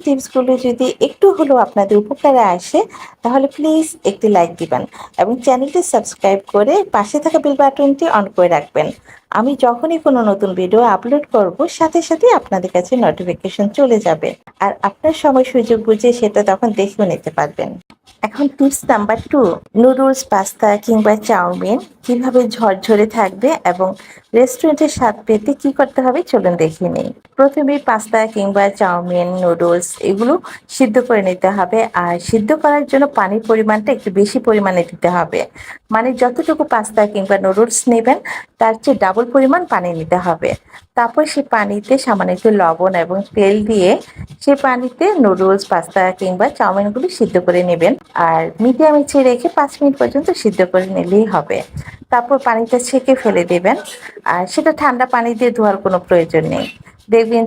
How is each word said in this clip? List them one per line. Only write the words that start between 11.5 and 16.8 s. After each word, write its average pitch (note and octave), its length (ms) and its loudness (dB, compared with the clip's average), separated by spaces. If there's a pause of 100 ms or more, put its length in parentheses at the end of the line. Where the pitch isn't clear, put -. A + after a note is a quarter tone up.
সাথে D#4+ 240 0
সাথে D#4+ 240 0 (120)
আপনাদের F#3 380 -4
কাছে F3+ 160 -2 (120)
নোটিফিকেশন F3+ 640 -4 (100)
চলে B3 300 4
যাবে, D#3 220 -2 (360)
আর G3 80 0 (100)
আপনার D4+ 400 -2
সময় C4 300 4
সুযোগ A#3 340 2
বুঝে A3 260 2
সেটা G#3 280 0 (100)
তখন G3 180 0 (100)
দেখেও G3+ 340 -2